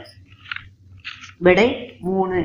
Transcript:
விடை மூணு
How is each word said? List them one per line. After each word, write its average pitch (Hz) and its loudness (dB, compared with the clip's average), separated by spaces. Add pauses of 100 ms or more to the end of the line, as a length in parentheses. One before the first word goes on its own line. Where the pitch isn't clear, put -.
(1400)
விடை 180 4 (320)
மூணு 185 -2